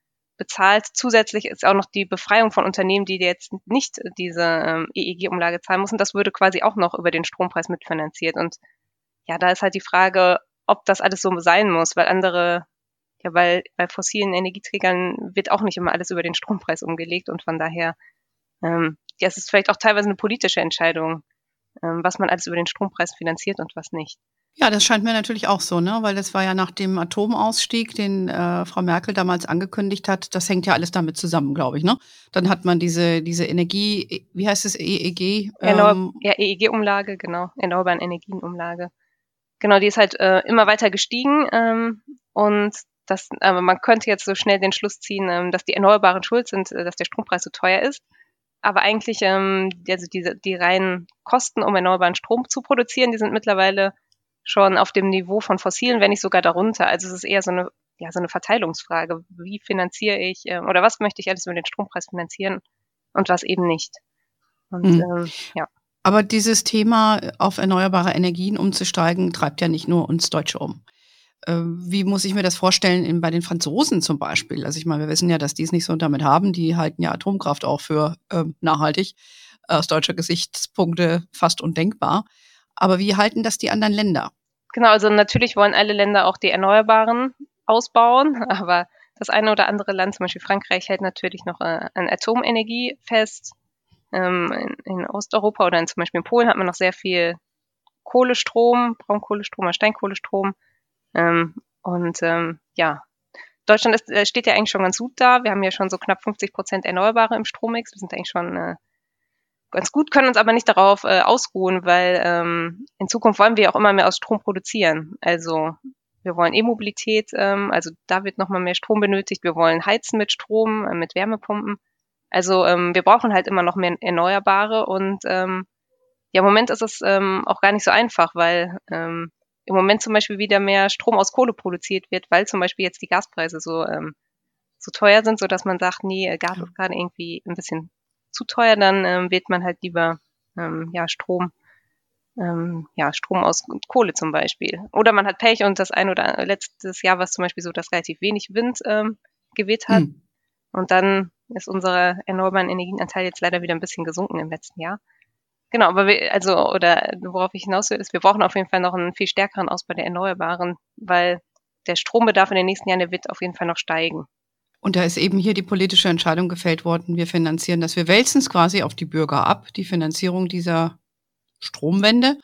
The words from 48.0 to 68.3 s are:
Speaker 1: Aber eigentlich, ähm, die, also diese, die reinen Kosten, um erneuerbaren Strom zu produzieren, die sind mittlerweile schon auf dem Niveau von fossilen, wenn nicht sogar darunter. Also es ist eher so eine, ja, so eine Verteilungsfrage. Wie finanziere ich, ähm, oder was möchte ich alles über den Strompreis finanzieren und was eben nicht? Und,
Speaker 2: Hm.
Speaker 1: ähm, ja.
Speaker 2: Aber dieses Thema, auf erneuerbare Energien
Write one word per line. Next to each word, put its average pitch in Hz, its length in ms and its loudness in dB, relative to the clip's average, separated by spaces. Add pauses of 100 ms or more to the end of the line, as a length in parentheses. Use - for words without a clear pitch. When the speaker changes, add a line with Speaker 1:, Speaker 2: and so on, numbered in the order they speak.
Speaker 1:
Aber 202 180 2
eigentlich, 214 400 0
ähm, 190 480 2 (180)
die, 185 60 -2
also 180 180 -4
diese, 180 240 -4
die 190 200 -6
reinen 180 540 0 (160)
Kosten, - 380 0
um 202 140 2
erneuerbaren 180 380 2
Strom 240 340 -2
zu - 140 -6
produzieren, 240 500 0
die 226 60 -4
sind 214 160 0
mittlerweile 196 580 2 (560)
schon 196 300 4
auf 202 140 2
dem 196 160 2
Niveau 190 320 -2
von 190 180 -2
fossilen, 240 420 -2
wenn 202 100 6
nicht 202 120 -2
sogar 185 180 0
darunter. 185 460 2
Also 185 220 -2
es 185 60 -12
ist 180 100 -12
eher 196 180 0
so 185 80 -4
eine, 180 180 -2 (300)
ja, 165 140 -12
so 180 80 -4
eine 175 80 -4
Verteilungsfrage. 165 1000 -4
Wie 185 360 -14
finanziere 196 540 -2
ich, 185 280 -6
ähm, 175 220 -6
oder 185 140 2
was 220 180 4
möchte 208 200 -2
ich - 80 -8
alles 185 180 -4
über 180 80 -6
den 170 120 -8
Strompreis - 420 -8
finanzieren 185 520 -8 (520)
und 196 160 0
was 180 140 0
eben 180 240 -2
nicht? 165 300 -4 (760)
Und, 180 140 -4
Speaker 2:
Hm. 170 160 6
Speaker 1:
ähm, 175 320 -2 (220)
ja. 165 120 -6 (380)
Speaker 2:
Aber 208 180 6
dieses 214 400 0
Thema, 220 580 2 (200)
auf 190 180 0
erneuerbare 185 540 2
Energien 180 440 -2